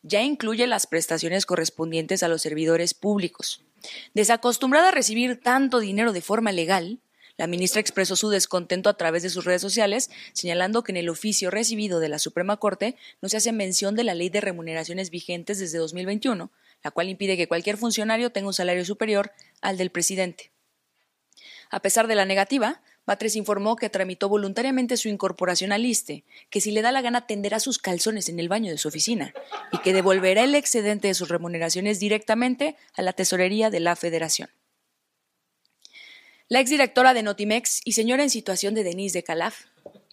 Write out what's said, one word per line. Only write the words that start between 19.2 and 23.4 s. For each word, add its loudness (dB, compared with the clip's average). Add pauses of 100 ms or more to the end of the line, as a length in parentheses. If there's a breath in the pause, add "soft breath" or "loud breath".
al -2
del -2
presidente. -4 (1200 loud breath)
A -6
pesar 2
de 2
la 4
negativa, 0 (260 soft breath)
Batres -2
informó 0